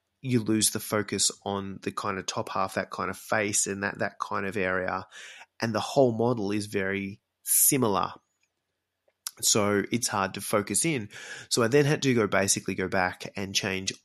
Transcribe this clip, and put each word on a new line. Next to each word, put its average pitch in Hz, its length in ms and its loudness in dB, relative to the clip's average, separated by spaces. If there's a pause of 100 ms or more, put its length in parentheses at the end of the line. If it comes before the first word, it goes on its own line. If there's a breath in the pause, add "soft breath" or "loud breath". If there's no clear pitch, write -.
(220)
you 123 180 2
lose 107 300 2
the - 80 -4
focus 104 540 -2 (120)
on 98 380 -4
the - 80 -4
kind 101 280 -4
of 92 80 -8
top - 240 -6
half, 95 240 -2
that 95 180 -2
kind 92 180 -4
of - 80 -10
face 104 480 0
and 98 160 -4
that, 98 160 -2
that 104 220 -6
kind 101 260 -4
of 95 100 -6
area. 92 520 -2 (520 loud breath)
And 117 140 0
the 104 60 0
whole 127 320 4
model 113 400 0
is 104 140 -2
very 98 540 -4 (220)
similar. 101 680 2 (1300)
So 104 500 4
it's 117 180 0
hard 95 260 0
to 101 60 -8
focus 101 440 0
in. 135 240 -2 (400 loud breath)
So 123 160 2
I 113 40 4
then 143 160 6
had 139 180 2
to 135 120 4
go, 107 140 4
basically 98 480 2
go 92 120 -2
back 90 460 0
and 98 220 -6
change 95 360 -2 (120)